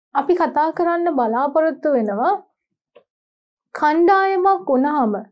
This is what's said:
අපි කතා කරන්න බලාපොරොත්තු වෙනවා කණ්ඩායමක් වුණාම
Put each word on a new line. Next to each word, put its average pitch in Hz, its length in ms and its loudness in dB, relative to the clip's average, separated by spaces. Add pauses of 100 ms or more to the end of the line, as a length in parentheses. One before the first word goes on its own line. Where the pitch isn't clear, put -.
(140)
අපි 285 200 0
කතා 311 380 0
කරන්න 339 400 -2
බලාපොරොත්තු 285 800 -2
වෙනවා 233 420 0 (1400)
කණ්ඩායමක් 370 880 2
වුණාම 269 480 0 (200)